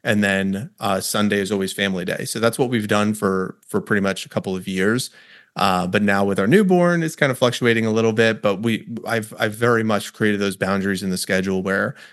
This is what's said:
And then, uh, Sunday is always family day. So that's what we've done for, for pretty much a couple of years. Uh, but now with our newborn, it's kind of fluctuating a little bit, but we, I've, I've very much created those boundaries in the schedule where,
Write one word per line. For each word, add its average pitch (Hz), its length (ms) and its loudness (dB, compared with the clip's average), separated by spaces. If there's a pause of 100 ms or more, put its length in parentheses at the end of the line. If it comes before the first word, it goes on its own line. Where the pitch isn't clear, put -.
And 107 200 2
then, 98 460 0 (100)
uh, 98 220 -2
Sunday 104 380 0
is 98 120 -2
always 95 220 -2
family 95 320 -2
day. 95 200 -6
So 117 140 -6
that's 113 180 0
what 123 120 0
we've 110 180 -2
done 104 260 2
for, 95 440 -2 (100)
for 101 140 -2
pretty 104 200 -2
much 95 240 -4
a - 40 -20
couple 95 260 -4
of 92 120 -8
years. 98 420 0 (460)
Uh, 90 320 2
but 104 160 0
now 101 200 2
with 98 160 0
our 98 80 2
newborn, 175 560 4
it's 156 120 -6
kind 139 160 0
of 123 60 -2
fluctuating 117 480 2
a 110 60 0
little 113 220 2
bit, 110 280 2
but 101 200 0
we, 113 260 -2 (180)
I've, 110 320 -4
I've 107 180 -2
very 117 280 2
much 104 300 -2
created 104 260 2
those 101 160 0
boundaries 98 480 -2
in 95 60 -4
the 92 80 -2
schedule 95 460 -2
where, 98 320 -2 (180)